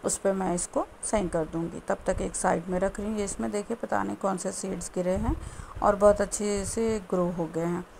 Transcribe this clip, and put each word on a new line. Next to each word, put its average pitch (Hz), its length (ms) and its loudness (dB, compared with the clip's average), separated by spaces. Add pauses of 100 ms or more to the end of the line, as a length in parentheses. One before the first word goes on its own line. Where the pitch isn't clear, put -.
उस 196 140 0
पर 196 140 2
मैं 185 220 0
इसको 277 320 -2 (160)
सही 190 260 0
कर 160 180 0
दूँगी। 165 420 -4
तब - 180 0
तक 185 160 0
एक 185 140 -4
side 185 320 0
में 185 100 0
रख 196 220 0
रही 202 80 -4
हूँ। 214 100 -2
ये 202 60 0
इसमें 220 260 -4
देखिए, 208 260 -4
पता 202 260 0
नहीं 196 140 -2
कौन 190 200 0
से 185 160 -4
seeds 185 420 -6
गिरे 185 220 2
हैं 233 180 0 (480)
और 208 140 6
बहुत 208 240 8
अच्छे 202 460 0
से 220 320 0 (120)
ग्रो 180 200 2
हो 170 160 -2
गए 165 180 -2
हैं। 175 200 -2 (160)